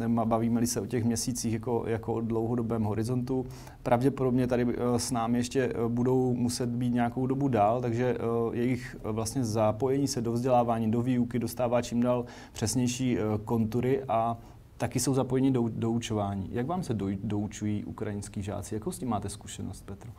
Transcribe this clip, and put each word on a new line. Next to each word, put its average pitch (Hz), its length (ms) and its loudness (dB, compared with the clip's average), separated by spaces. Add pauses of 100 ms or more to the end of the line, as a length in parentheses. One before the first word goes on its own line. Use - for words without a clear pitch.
em, 117 240 2
bavíme-li 117 420 2
se 120 140 -2
o 101 60 -2
těch 113 180 0
měsících 117 480 0
jako, 117 340 0
jako 113 280 -2
o 113 60 -2
dlouhodobém 113 640 0
horizontu. 123 640 0 (360)
Pravděpodobně 131 640 4
tady, 123 220 2
eh, 120 300 2
s - 120 -4
námi 120 280 0
ještě, 123 260 0
eh, 117 240 0
budou 127 460 2
muset 120 340 0
být 123 260 0
nějakou 123 320 0
dobu 135 220 0
dál, 113 320 4
takže, 123 380 0
eh, 117 380 0
jejich, 123 480 -2
eh, 110 80 -2
vlastně 113 320 -2
zapojení 113 640 2
se - 120 -4
do 117 120 0
vzdělávání, 117 580 2
do 117 120 2
výuky 123 360 0
dostává 120 440 0
čím 120 200 0
dál 123 220 2 (280)
přesnější, 123 640 0
eh, 95 40 0 (220)
kontury 120 640 0
a 113 280 0 (400)
taky 120 240 -2
jsou 135 140 2
zapojeni 131 360 2
do, 123 180 4
doučování. 107 840 -2
Jak 120 140 -2
vám 175 160 -2
se 127 120 -4
doj-, 98 300 -2
doučují 104 600 -2
ukrajinský 104 580 -8
žáci? 98 320 -6
Jakou 107 180 -4
s 180 60 -10
tím 131 100 -6
máte 101 200 -2
zkušenost, - 580 -10
Petro? 98 320 -12